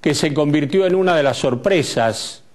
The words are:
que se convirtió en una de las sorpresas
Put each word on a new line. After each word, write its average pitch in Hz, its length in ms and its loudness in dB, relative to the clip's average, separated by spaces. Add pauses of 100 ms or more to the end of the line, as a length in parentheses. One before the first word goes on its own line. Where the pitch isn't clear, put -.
que 151 140 0
se 151 200 -2
convirtió 151 520 2
en 180 80 2
una 185 220 2
de 151 60 2
las 135 160 0
sorpresas 127 1040 -2 (100)